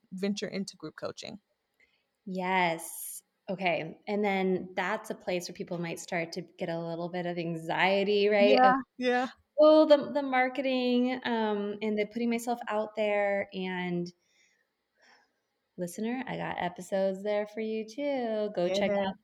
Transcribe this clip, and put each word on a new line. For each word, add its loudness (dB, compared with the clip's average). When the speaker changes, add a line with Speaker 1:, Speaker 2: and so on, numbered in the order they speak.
Speaker 1:
venture -4
into -8
group -14
coaching. -10
Speaker 2:
Yes. -2
Okay. -4
And 0
then 0
that's -4
a -6
place -4
where -12
people -8
might -6
start -4
to -8
get -6
a -4
little -6
bit -4
of -4
anxiety, 2
right? 6
Speaker 1:
Yeah, 8
Speaker 2:
Of, 6
Speaker 1:
yeah. 0
Speaker 2:
"Oh, 10
the, 6
the 0
marketing, 2
um, 0
and 0
the 2
putting -2
myself -2
out -4
there," 0
and -4
listener, -6
I -8
got -6
episodes -2
there -2
for -10
you -4
too. -2
Go 0
check 0
Speaker 1:
Yeah. 0
Speaker 2:
out -4